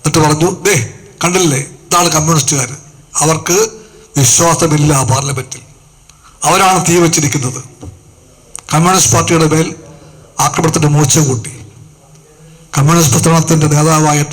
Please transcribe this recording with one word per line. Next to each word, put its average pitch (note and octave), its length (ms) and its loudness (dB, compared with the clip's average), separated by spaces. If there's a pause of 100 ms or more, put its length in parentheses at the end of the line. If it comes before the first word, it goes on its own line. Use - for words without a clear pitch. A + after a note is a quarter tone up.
എന്നിട്ട് D3+ 120 0
പറഞ്ഞു, D#3 340 2
"ദേ F3+ 380 -2 (340)
കണ്ടില്ലേ, F3 340 0
ഇതാണ് F3 520 -2
കമ്മ്യൂണിസ്റ്റുകാർ, D#3 580 0 (540)
അവർക്ക് F3+ 480 0 (480)
വിശ്വാസമില്ല D3+ 880 2
പാർലമെന്റിൽ, C3+ 560 -4 (880)
അവരാണ് F3+ 440 2
തീ E3+ 100 4
വെച്ചിരിക്കുന്നത്." D3 880 -2 (840)
കമ്മ്യൂണിസ്റ്റ് F3 400 2
പാർട്ടിയുടെ D#3+ 340 2
മേൽ D#3 280 0 (640)
ആക്രമണത്തിന്റെ D#3 480 0
മൂർച്ച D3 320 2
കൂട്ടി. B2+ 320 -4 (1300)
കമ്മ്യൂണിസ്റ്റ് D#3+ 360 2
പ്രസ്ഥാനത്തിന്റെ D#3+ 540 2
നേതാവായ D3+ 640 2